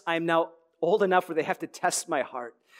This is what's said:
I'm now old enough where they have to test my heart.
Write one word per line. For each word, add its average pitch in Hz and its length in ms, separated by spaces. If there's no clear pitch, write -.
I'm 165 180
now 165 280
old 190 220
enough 185 260
where 170 60
they 156 80
have 180 160
to 170 80
test - 420
my 151 140
heart. 120 340